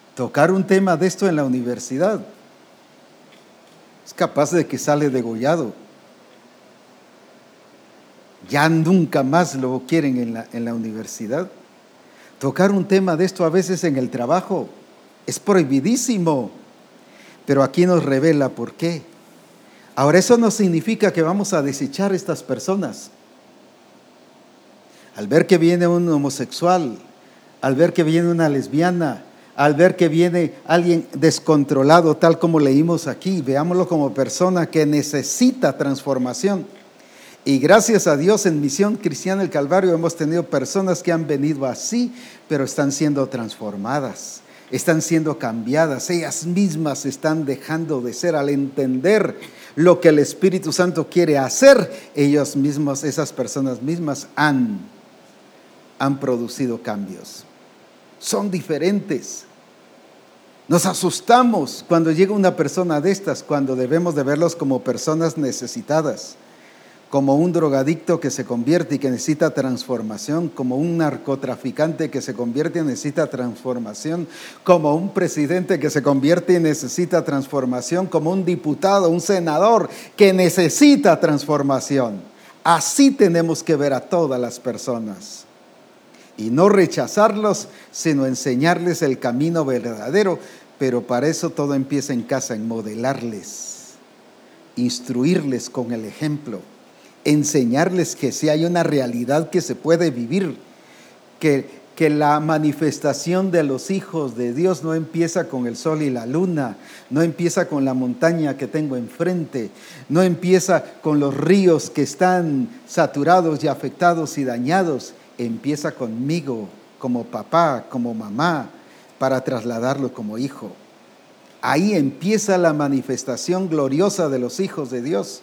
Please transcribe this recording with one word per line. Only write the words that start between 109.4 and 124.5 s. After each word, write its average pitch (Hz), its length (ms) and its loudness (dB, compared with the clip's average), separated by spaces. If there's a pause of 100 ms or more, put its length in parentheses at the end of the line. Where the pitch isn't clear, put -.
no 165 140 2
empieza 180 640 2 (180)
con 151 160 2
los 143 180 0
ríos 170 540 4
que 147 120 -2
están 156 640 0 (180)
saturados 156 800 2
y - 20 -2
afectados 156 720 -2
y 139 60 -2
dañados, 131 680 -2 (260)
empieza 135 520 -4
conmigo 127 800 -6 (320)
como 123 240 -4
papá, 135 640 0
como 120 240 -4
mamá, 113 560 -4 (480)
para 131 240 0
trasladarlo 123 720 -4
como 107 260 -10
hijo. 123 320 -8 (920)
Ahí 160 340 2
empieza 190 640 0
la 170 160 4
manifestación 139 960 -4
gloriosa 156 600 0
de 135 100 -2
los 123 220 -4